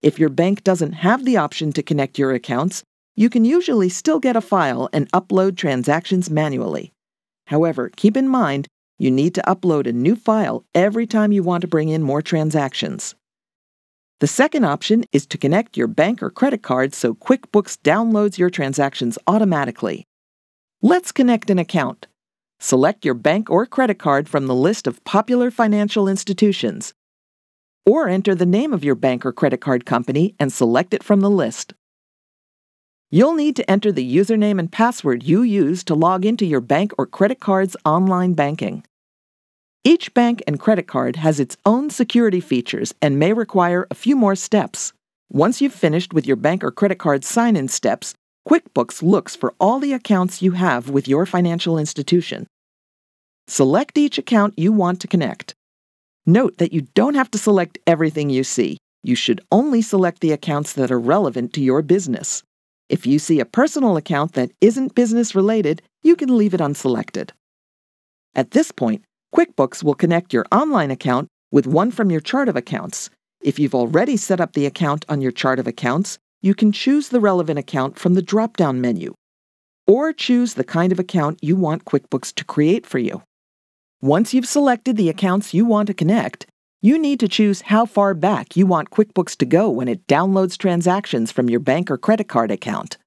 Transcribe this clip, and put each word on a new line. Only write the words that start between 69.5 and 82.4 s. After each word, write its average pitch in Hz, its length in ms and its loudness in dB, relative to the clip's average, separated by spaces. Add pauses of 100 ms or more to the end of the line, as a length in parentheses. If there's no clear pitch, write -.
will 151 120 0
connect 170 380 -2
your 117 180 0
online 220 400 0
account 131 380 -4 (240)
with 143 140 2
one 175 240 2
from 208 200 0
your 156 120 0
chart 262 260 -2
of 160 80 -2
accounts. - 540 -8 (320)
If - 160 -2
you've 143 160 0
already 170 420 0
set 185 240 -2
up 160 140 -4
the 147 100 0
account 147 420 -2
on 147 140 -4
your 131 120 -2
chart 131 260 -2
of 123 80 -4
accounts, 131 520 -4 (220)
you 196 140 2
can 208 180 2
choose 277 380 -2
the 247 100 2
relevant 175 380 0
account 135 400 -4
from 180 160 0
the 185 80 2
drop-down 185 580 -2
menu, 117 320 -4 (720)
or 294 280 4
choose 247 400 0
the 131 100 -4
kind 180 280 0
of 180 60 -2
account 165 440 -2
you 160 140 0
want 156 280 -2
QuickBooks - 520 -4
to - 80 -10